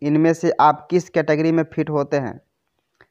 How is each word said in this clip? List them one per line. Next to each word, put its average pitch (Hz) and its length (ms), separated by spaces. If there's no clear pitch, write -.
इनमें 156 320
से 165 260
आप 147 300
किस 175 180
कैटेगरी 160 440
में 165 120
फिट 156 260
होते 147 260
हैं? 131 240